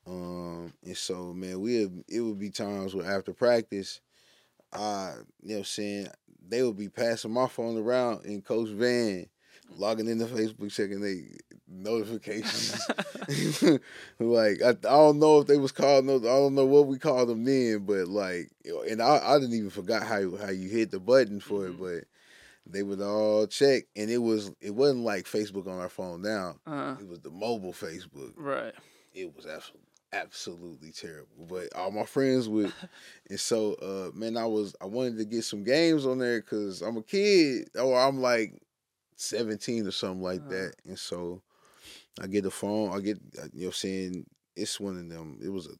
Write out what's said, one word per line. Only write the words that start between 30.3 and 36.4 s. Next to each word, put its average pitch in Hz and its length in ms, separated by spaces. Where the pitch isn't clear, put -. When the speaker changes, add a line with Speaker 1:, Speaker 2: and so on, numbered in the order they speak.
Speaker 1:
terrible. 80 540
But 87 280
all 92 160
my 107 140
friends 131 440
would, 104 340
Speaker 2:
<laughs> 180 80
Speaker 1:
and 98 120
so, 110 340
uh, 95 420
man, 113 200
I 117 100
was, 107 340
I 92 60
wanted 117 320
to 110 60
get 113 200
some 104 200
games 151 420
on 127 120
there 120 240